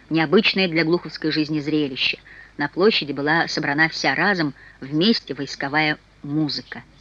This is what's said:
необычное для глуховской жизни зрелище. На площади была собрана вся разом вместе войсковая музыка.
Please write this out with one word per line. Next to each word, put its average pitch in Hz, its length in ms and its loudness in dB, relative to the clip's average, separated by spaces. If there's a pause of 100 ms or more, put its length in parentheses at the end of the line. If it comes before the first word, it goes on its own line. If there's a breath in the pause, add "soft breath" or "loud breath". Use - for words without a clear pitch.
необычное 170 580 2
для 165 160 0
глуховской 160 480 -2
жизни 151 280 0
зрелище. 147 580 -2 (400 loud breath)
На 147 120 -2
площади 175 420 2
была 147 360 0
собрана 160 400 0
вся 143 280 -2
разом 165 400 0 (260 loud breath)
вместе 151 540 0
войсковая 147 640 -2 (240)
музыка. 143 600 -4 (180)